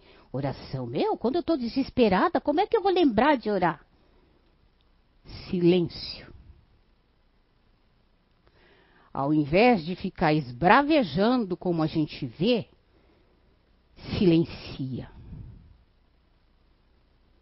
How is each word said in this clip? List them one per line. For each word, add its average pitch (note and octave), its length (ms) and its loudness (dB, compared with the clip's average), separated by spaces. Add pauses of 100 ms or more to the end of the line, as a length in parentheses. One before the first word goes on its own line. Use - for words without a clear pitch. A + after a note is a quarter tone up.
(300)
oração." C3 560 -8
Meu, G#3+ 300 -2
quando C4 200 -2
eu E4+ 60 -2
tô E4 140 0
desesperada, B3 840 0
como D4 220 0
é G4+ 60 2
que - 100 0
eu G4+ 60 0
vou F#4+ 100 2
lembrar D4 440 4
de G#3+ 140 -6
orar? F3 300 0 (1700)
Silêncio. F3 840 0 (2750)
Ao C#3 220 -2
invés E3+ 540 4
de F3+ 100 -6
ficar E3+ 380 -2
esbravejando G3 1200 2
como E3+ 260 -2
a D#3 40 0
gente D3+ 400 -4
vê, F#3 420 -2 (1500)
silencia. E3 920 -2 (2250)